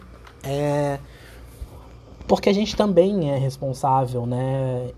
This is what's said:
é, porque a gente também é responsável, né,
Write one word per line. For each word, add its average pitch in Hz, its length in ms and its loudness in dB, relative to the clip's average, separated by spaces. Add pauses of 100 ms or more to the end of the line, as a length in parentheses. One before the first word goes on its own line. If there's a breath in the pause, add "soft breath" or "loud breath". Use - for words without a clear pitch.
(440)
é, 143 560 0 (1300 loud breath)
porque 196 220 4
a 208 40 4
gente 214 220 0
também 190 560 4
é 139 80 0
responsável, 131 880 0
né, 127 720 -2